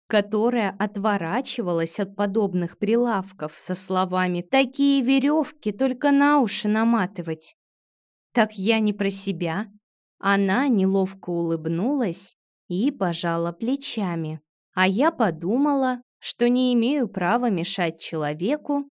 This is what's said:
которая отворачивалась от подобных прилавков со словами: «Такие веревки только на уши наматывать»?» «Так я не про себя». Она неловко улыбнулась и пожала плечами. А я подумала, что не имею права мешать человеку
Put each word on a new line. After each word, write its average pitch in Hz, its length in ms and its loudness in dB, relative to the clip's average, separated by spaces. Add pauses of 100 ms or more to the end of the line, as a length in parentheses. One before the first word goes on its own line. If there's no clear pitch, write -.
которая 214 640 2
отворачивалась 196 1300 -2
от 196 160 -4
подобных 196 600 0
прилавков 208 800 0
со - 180 -6
словами: 185 680 0
«Такие 277 600 2
веревки 269 720 0
только 254 380 0
на 285 300 4
уши 214 280 -2
наматывать»?» 208 880 -2 (760)
«Так 220 220 2
я 220 260 0
не 208 120 2
про 202 180 -2
себя». 170 580 -4 (500)
Она 196 500 2
неловко 190 640 0
улыбнулась 170 1040 -2 (320)
и 202 220 0
пожала 170 600 -2
плечами. 175 880 -4 (340)
А 185 140 2
я 247 240 2
подумала, 247 880 0 (160)
что - 300 -2
не 254 260 2
имею 240 340 2
права 202 420 0
мешать 170 500 -2
человеку 233 960 -4